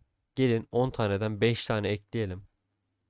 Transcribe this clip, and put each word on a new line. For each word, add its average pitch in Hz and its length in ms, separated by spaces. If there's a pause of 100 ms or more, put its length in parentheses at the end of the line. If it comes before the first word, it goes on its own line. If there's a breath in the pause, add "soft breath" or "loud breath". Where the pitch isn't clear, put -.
(340)
gelin 117 360
on 127 180
taneden 104 520
beş 113 240
tane 107 220
ekleyelim. 101 560 (680)